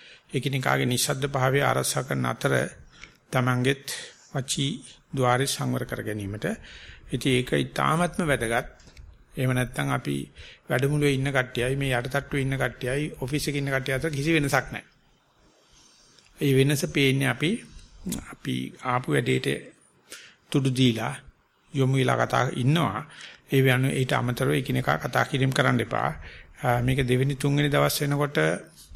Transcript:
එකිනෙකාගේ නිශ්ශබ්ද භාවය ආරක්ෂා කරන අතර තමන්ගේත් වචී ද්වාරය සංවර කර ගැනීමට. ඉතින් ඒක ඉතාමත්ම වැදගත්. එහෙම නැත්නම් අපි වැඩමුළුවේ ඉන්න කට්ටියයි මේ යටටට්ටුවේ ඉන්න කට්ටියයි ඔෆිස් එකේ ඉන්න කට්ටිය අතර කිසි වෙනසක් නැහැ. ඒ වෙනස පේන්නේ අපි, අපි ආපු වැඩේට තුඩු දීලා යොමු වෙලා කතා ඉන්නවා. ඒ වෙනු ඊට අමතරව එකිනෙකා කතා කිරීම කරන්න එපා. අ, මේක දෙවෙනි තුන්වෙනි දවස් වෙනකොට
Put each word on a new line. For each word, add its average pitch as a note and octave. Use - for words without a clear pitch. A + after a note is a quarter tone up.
එකිනෙකාගේ C3+
නිශ්ශබ්ද C3
භාවය C3+
ආරක්ෂා C3
කරන C3
අතර B2
තමන්ගේත් B2+
වචී C#3
ද්වාරය B2+
සංවර B2
කර -
ගැනීමට. G#2+
ඉතින් C3
ඒක B2
ඉතාමත්ම D3+
වැදගත්. A#2+
එහෙම C3
නැත්නම් B2+
අපි C3+
වැඩමුළුවේ C#3+
ඉන්න C3+
කට්ටියයි B2+
මේ C#3
යටටට්ටුවේ C3
ඉන්න C3+
කට්ටියයි C3
ඔෆිස් C3+
එකේ C#3+
ඉන්න C#3
කට්ටිය C3+
අතර D3+
කිසි C#3+
වෙනසක් C#3
නැහැ. -
ඒ C#3+
වෙනස C#3
පේන්නේ C#3
අපි, C3+
අපි -
ආපු B2+
වැඩේට B2+
තුඩු C#3
දීලා B2
යොමු C3
වෙලා B2+
කතා A#2+
ඉන්නවා. B2+
ඒ C3+
වෙනු C3
ඊට C3
අමතරව B2
එකිනෙකා C3+
කතා B2+
කිරීම C3
කරන්න B2+
එපා. A2
අ, C3
මේක C3
දෙවෙනි C3
තුන්වෙනි C#3+
දවස් C#3+
වෙනකොට C#3+